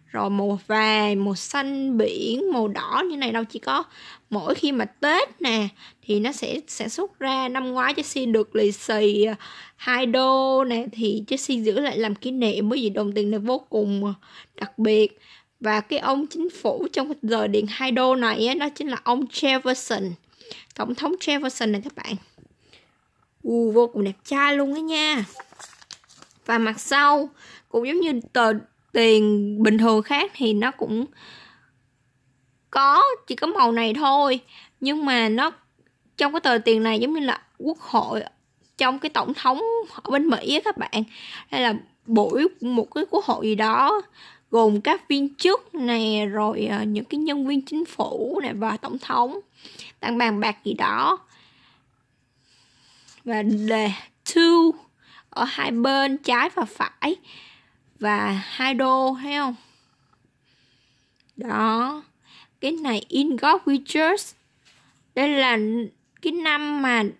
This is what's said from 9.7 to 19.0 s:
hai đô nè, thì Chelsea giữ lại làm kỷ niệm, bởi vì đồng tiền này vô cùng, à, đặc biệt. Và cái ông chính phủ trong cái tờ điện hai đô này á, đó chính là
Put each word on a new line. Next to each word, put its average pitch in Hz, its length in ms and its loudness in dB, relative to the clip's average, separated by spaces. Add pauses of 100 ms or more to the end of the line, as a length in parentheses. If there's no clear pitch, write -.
hai 254 300 0
đô 262 580 2
nè, 240 280 -2
thì 220 360 -2
Chelsea 262 300 -2
giữ 214 220 2
lại 285 180 -2
làm 214 180 -2
kỷ 254 160 -8
niệm, 220 380 0
bởi 262 100 -2
vì 226 100 0
đồng 202 220 -2
tiền 208 200 0
này 214 80 -2
vô 240 300 -2
cùng, 202 360 0
à, 202 80 -2 (420)
đặc - 240 -10
biệt. 214 400 2 (400)
Và 214 220 0
cái 247 180 -4
ông 277 280 -2
chính 339 220 -4
phủ - 440 -4
trong 269 140 -2
cái 294 80 -6 (140)
tờ 220 180 0
điện 208 220 0
hai 262 220 -4
đô 254 240 4
này 226 320 0
á, 254 60 0
đó 294 160 -2
chính 294 180 -8
là 254 160 -4